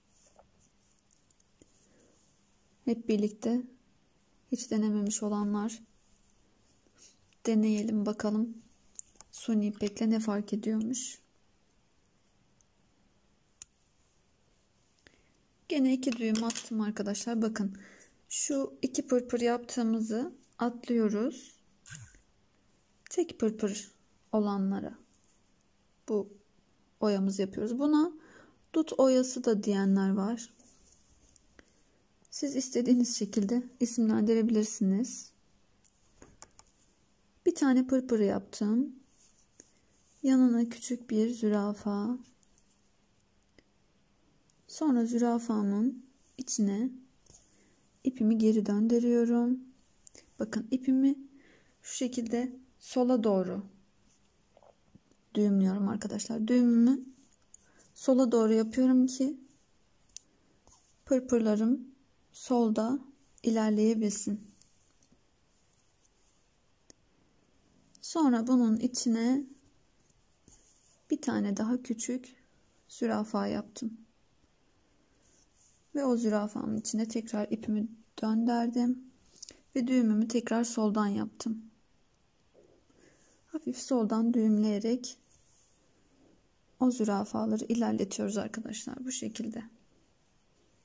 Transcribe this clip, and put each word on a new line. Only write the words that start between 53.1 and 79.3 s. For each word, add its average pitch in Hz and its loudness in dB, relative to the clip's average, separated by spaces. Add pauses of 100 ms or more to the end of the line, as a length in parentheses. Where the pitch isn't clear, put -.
doğru 190 0 (1700)
düğümlüyorum 202 2
arkadaşlar. 214 -4
Düğümümü 240 4 (880)
sola 254 4
doğru 220 4
yapıyorum 254 4
ki 269 -2 (1700)
pırpırlarım 233 2 (440)
solda 233 0 (440)
ilerleyebilsin. 214 2 (3500)
Sonra 247 2
bunun 240 4
içine 247 0 (1700)
bir 294 -4
tane 208 -2
daha 240 -2
küçük 247 -8 (520)
zürafa 214 -2
yaptım. 220 -8 (2000)
Ve 277 -2
o 247 2
zürafamın 214 -2
içine 220 -4
tekrar 220 -6
ipimi 214 -2 (340)
döndürdüm 233 0 (720)